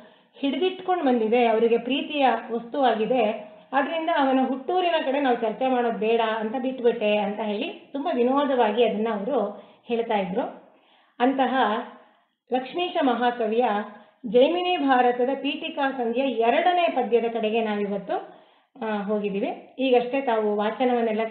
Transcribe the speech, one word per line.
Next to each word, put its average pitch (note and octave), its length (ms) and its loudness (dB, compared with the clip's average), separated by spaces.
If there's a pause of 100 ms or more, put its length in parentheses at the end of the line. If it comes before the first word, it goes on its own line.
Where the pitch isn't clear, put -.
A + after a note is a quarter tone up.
(400)
ಹಿಡಿದಿಟ್ಕೊಂಡು F4+ 640 -2
ಬಂದಿದೆ, A#3+ 440 2
ಅವರಿಗೆ A3+ 300 4
ಪ್ರೀತಿಯ C#4 500 -2 (240)
ವಸ್ತುವಾಗಿದೆ. A3+ 1000 0 (220)
ಆದ್ರಿಂದ D#4+ 440 -2
ಅವನ C4+ 300 4
ಹುಟ್ಟೂರಿನ F4 480 0 (100)
ಕಡೆ C#4 140 0
ನಾವು C4 160 2
ಚರ್ಚೆ A#3 320 -2
ಮಾಡೋದು A#3+ 300 0
ಬೇಡ" A3 240 2 (160)
ಅಂತ A3 240 -4
ಬಿಟ್ಬಿಟ್ಟೆ A#3 560 0
ಅಂತ G3+ 220 -2
ಹೇಳಿ A3 520 -6
ತುಂಬಾ C#4+ 240 -4
ವಿನೋದವಾಗಿ B3 760 2
ಅದನ್ನ G#3 240 -2
ಅವರು G#3 520 -4 (220)
ಹೇಳ್ತಾ A3+ 280 -2
ಇದ್ರು. G3+ 580 -4 (460)
ಅಂತಹ B3+ 360 2 (1000)
ಲಕ್ಷ್ಮೀಶ F4 500 -4
ಮಹಾಕವಿಯ A#3+ 600 0 (600)
ಜೈಮಿನಿ E4 520 4
ಭಾರತದ B3 520 2 (120)
ಪೀಠಿಕಾ C#4+ 500 -4
ಸಂಧಿಯ B3 320 -2
ಎರಡನೇ D4 640 2
ಪದ್ಯದ A#3 460 0
ಕಡೆಗೆ A3 280 0
ನಾವಿವತ್ತು, G#3 800 -4 (440)
ಆ, G#3+ 120 -2
ಹೋಗಿದ್ದೀವಿ. G3+ 800 -4
ಈಗಷ್ಟೇ B3 420 2
ತಾವು A3 340 0
ವಾಚನವನ್ನೆಲ್ಲ, A3+ 760 0